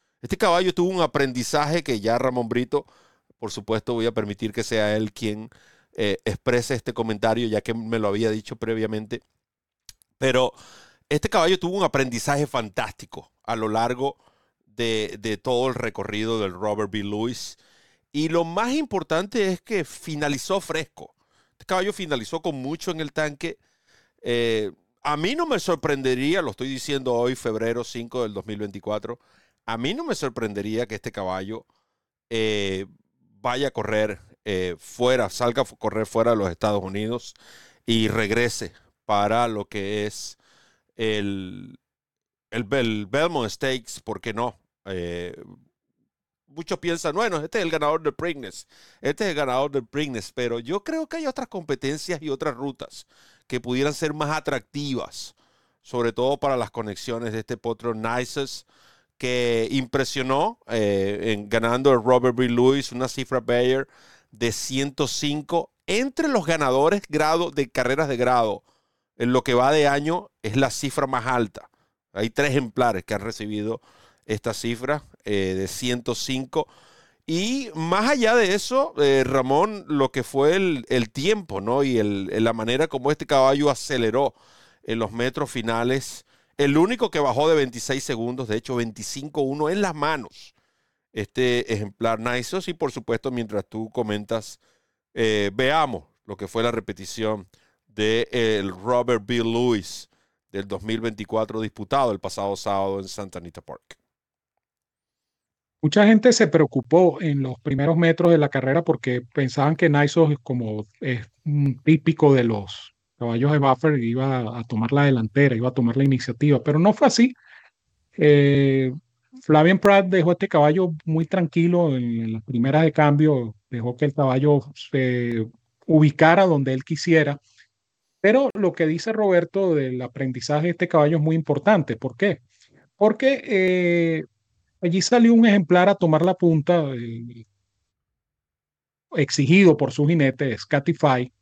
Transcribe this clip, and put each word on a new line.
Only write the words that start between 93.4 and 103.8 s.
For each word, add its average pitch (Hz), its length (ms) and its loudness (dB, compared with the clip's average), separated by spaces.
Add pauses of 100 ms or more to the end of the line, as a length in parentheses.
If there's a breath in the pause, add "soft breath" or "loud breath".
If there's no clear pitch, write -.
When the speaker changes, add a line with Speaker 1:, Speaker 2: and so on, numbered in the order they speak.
Speaker 1:
tú 110 240 -10
comentas, 107 720 -4 (540)
eh, 107 400 2
veamos 131 500 0 (220)
lo 101 100 -12
que 101 100 -10
fue 113 160 -2
la 117 80 0
repetición 104 800 -6 (380)
de, 110 440 0
eh, 113 300 2
el 98 80 -2
Robert 117 580 0
B. 120 120 -2
Lewis 113 720 -2 (420)
del 98 160 -8
dos 95 140 -8
mil 110 180 -4
veinticuatro 110 600 -4
disputado 110 520 -2
el 98 80 -6
pasado 101 340 -6
sábado 98 460 -4
en 95 80 -12
Santa 95 300 -12
Anita 87 240 -18
Park. - 340 -20 (1800)